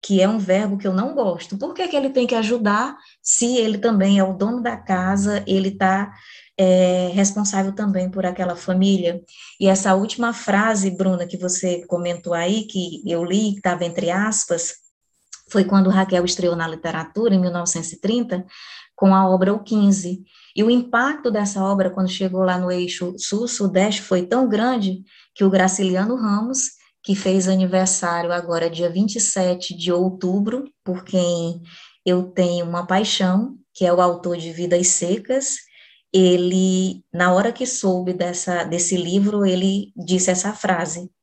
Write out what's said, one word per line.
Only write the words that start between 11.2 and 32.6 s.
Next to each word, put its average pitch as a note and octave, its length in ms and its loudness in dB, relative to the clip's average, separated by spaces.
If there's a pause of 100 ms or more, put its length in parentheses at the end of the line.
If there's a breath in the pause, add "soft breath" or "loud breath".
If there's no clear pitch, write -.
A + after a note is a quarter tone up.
que F3+ 100 -12
você F3 500 -4
comentou F3 480 -4
aí, F#3 300 0
que F3+ 420 -6
eu E3+ 160 -2
li, G3+ 320 0
que - 60 -12
tava F3 240 -2
entre E3+ 260 -4
aspas, G3 640 -2 (760)
foi G3 140 2
quando F#3+ 260 4
Raquel F#3 340 2
estreou F3 320 0
na E3 100 -2
literatura, E3 680 -2
em F#3+ 40 4
mil F3+ 140 0
novecentos E3+ 400 -4
e - 80 -20
trinta, G3+ 440 -2 (520 loud breath)
com F#3+ 180 6
a F#3+ 140 6
obra F#3 240 4
O G#3 100 -2
Quinze. G3 600 2 (320 loud breath)
E G#3 80 2
o A3 80 4
impacto B3 600 0
dessa G3+ 340 -2
obra, G3 260 2
quando F#3 180 -2
chegou F#3 340 -2
lá F3+ 160 2
no F3+ 120 -2
eixo F3+ 480 -4
sul-sudeste, G3+ 840 -2
foi F3+ 240 0
tão B3 220 0
grande G#3 540 0 (320 loud breath)
que G3+ 100 0
o F#3+ 60 6
Graciliano F#3+ 640 2
Ramos, A3+ 580 -2 (300 soft breath)
que G3 140 0
fez F#3+ 320 0
aniversário F#3 840 0
agora E3+ 400 -2
dia E3+ 180 -2
vinte G3+ 280 0
e A3+ 40 -4
sete F3+ 540 -2
de E3+ 160 -4
outubro, F#3+ 800 -2 (140)
por F#3 200 -8
quem E3+ 560 -2 (440 loud breath)
eu F3+ 200 2
tenho F3 420 -2